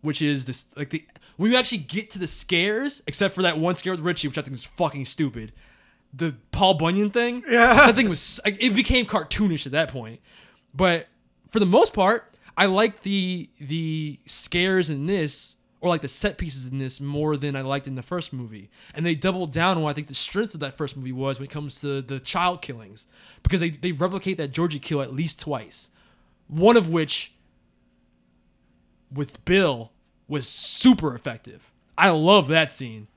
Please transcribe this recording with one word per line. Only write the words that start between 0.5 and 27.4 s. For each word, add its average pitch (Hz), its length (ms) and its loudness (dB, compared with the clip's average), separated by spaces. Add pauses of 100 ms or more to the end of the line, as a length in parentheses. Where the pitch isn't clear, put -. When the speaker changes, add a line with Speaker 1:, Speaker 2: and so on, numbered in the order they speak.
Speaker 1:
like, 143 140 -10
the, 156 140 -8 (340)
when 208 120 2
you 247 60 4
actually 247 220 0
get 190 320 -8
to - 80 -12
the 180 80 -6
scares, 208 800 -2
except 196 280 -2
for 190 80 -6
that 170 160 2
one 175 160 0
scare 185 200 -4
with 170 60 -8
Richie, 156 280 -2
which 131 80 -6
I - 60 -6
think 135 100 -10
was 123 140 -12
fucking 143 400 -4
stupid. 113 460 -6 (600)
The 143 240 -4 (160)
Paul 190 220 4
Bunyan 180 360 0
thing? 240 380 -2
Speaker 2:
Yeah. 240 240 8 (140)
Speaker 1:
That 233 100 8
thing 226 140 4
was, - 340 -4
like, 202 160 -2
it 233 140 2
became 247 320 2
cartoonish 180 580 -2
at 127 80 -8
that 151 160 0
point. 117 320 -12 (540)
But 170 340 0 (420)
for - 80 0
the 208 80 4
most 254 280 4
part, 208 420 0 (200)
I 190 100 6
like 202 340 2
the, 185 480 -2 (100)
the 156 680 -6
scares 180 640 0
in 143 160 -4
this 170 500 -4 (260)
or, 180 60 0
like, 165 120 2
the 139 80 -8
set - 300 -4
pieces 135 300 -8
in 135 100 -6
this 131 220 -6
more 147 360 -2
than 139 200 -4
I 135 60 -6
liked 139 260 -4
in 135 80 -8
the 123 80 -10
first 175 280 -8
movie. 110 380 -12 (240)
And 160 100 -4
they 170 120 0
doubled 180 340 -2
down 170 260 0
on 160 60 0
what 151 80 0
I - 40 -4
think 147 120 -8
the 139 80 -16
strengths 208 400 -4
of 156 60 -10
that 135 180 -8
first 139 180 -6
movie 131 140 -8
was 131 300 -4
when 139 60 -10
it - 40 -18
comes 147 300 -10
to 139 200 -4
the 131 200 -8
child 180 420 -2
killings. 110 460 -16 (340)
Because 185 180 0
they, 170 100 0
they 180 200 -6
replicate 170 480 -4
that 143 140 -6
Georgie 160 260 -2
kill 139 240 -4
at 123 100 -8
least 151 280 -6
twice. 117 500 -10 (560)
One 185 300 6
of 185 120 4
which, 160 460 -2 (1800)